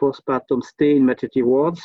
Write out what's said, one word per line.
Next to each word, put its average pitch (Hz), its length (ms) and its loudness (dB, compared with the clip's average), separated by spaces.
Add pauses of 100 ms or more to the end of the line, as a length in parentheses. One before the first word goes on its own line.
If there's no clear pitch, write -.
postpartum 135 600 -4
stay 147 360 0
in 135 100 4
maternity 123 360 -2
wards, 139 420 0